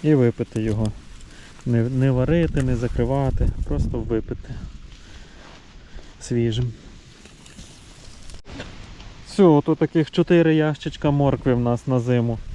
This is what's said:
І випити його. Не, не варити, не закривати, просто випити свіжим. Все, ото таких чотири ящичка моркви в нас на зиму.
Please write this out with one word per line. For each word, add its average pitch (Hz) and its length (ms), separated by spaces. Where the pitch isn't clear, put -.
І 151 120
випити 117 460
його. 110 300
Не, 120 180
не 131 280
варити, 147 520
не 127 120
закривати, 127 760
просто 135 320
випити 110 500
свіжим. 117 520
Все, - 160
ото 156 320
таких 156 360
чотири 165 440
ящичка 151 560
моркви 139 420
в 120 60
нас 120 280
на 127 120
зиму. 117 380